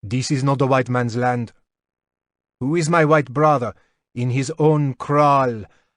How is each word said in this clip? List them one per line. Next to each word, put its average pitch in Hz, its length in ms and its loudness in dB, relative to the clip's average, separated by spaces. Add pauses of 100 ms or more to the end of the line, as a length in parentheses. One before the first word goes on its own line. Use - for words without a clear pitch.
This 123 300 -6
is 135 120 -2
not 139 160 0
the 139 80 0
white 127 220 0
man's 123 260 -2
land. 123 360 -2 (1080)
Who 135 160 -4
is 170 140 0
my 170 160 4
white 147 280 2
brother 139 400 0 (420)
in 123 160 -4
his 135 260 -2
own 151 360 2
kraal, 139 720 0 (320)